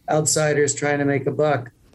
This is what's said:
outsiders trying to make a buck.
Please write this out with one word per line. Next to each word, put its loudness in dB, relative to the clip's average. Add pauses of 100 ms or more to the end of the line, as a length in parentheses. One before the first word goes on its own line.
outsiders 0
trying 0
to 0
make 0
a 0
buck. 0 (240)